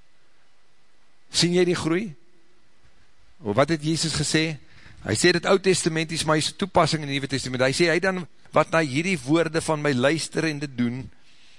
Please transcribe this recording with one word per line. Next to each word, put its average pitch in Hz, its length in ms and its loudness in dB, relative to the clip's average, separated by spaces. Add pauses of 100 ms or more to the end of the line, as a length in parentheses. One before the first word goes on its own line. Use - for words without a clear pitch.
(1300)
Sien 175 220 0
jy 180 100 4
die 170 120 0
groei? 160 260 -2 (1400)
Wat 127 320 2
het 151 100 -4
Jesus 160 340 -2
gesê? 156 420 0 (480)
Hy 104 100 0
sê 175 160 4
dit 180 160 -2
Ou 196 140 4
Testamenties, 160 640 0
maar 156 100 4
hy 147 80 0
se - 140 -6
toepassing 160 460 0
in 139 40 -8
die 139 80 -4
Nuwe 135 140 -4
Testament. 127 320 -2
Hy 135 100 2
sê, 170 160 2
"Hy 165 100 2
dan 185 280 -2 (240)
wat 151 200 2
na 165 120 2
hierdie 156 340 -2
woorde 160 440 0
van 156 200 -2
my 147 120 0
luister 147 520 0
en 147 140 -4
dit 139 180 -8
doen," 120 320 -4 (500)